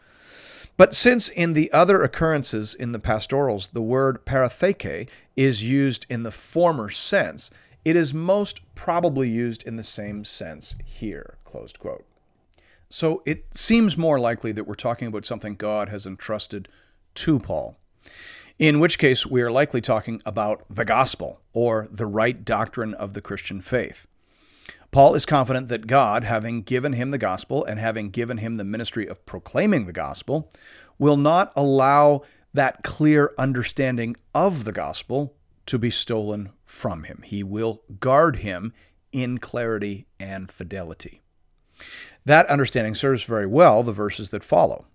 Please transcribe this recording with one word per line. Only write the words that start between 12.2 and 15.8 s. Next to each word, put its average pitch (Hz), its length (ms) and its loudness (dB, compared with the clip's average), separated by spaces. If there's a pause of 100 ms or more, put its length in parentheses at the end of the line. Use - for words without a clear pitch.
So - 360 -2
it 160 300 -6
seems 220 420 2
more 160 240 2
likely 117 320 -2
that 104 120 -8
we're 104 100 -10
talking 120 340 -6
about 107 180 -8
something 107 280 -10
God 104 340 -4